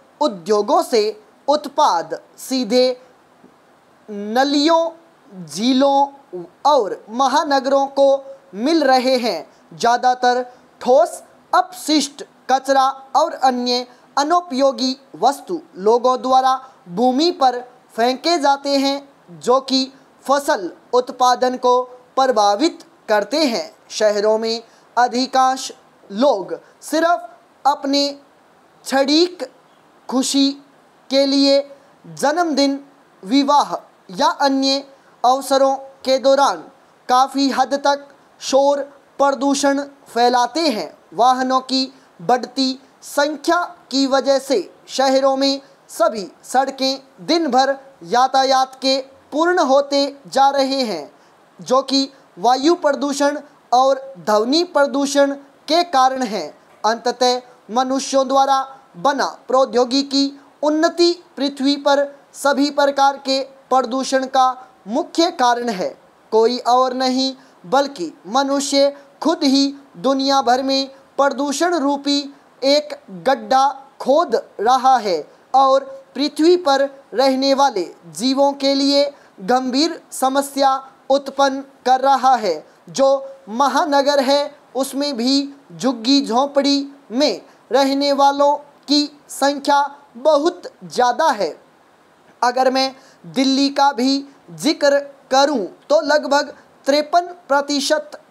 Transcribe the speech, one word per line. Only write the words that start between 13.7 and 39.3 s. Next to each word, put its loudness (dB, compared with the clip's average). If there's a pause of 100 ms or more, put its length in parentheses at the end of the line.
अनुपयोगी 0 (200)
वस्तु -2 (160)
लोगों 2
द्वारा 2 (340)
भूमि 0
पर 0 (380)
फेंके 0
जाते 0
हैं, -4 (220)
जो 0
कि -4 (340)
फसल -2 (220)
उत्पादन 0
को 0 (340)
प्रभावित 0 (240)
करते 0
हैं। -4 (200)
शहरों 0
में -4 (340)
अधिकांश 0 (400)
लोग 0 (240)
सिर्फ -2 (360)
अपने 0 (760)
क्षणिक 0 (580)
खुशी 0 (600)
के 2
लिए 2 (440)
जन्मदिन, -2 (420)
विवाह 2 (360)
या 0
अन्य 0 (400)
अवसरों 2 (300)
के 0
दौरान 2 (520)
काफ़ी 2
हद -2
तक -2 (340)
शोर 2 (400)
प्रदूषण 0 (260)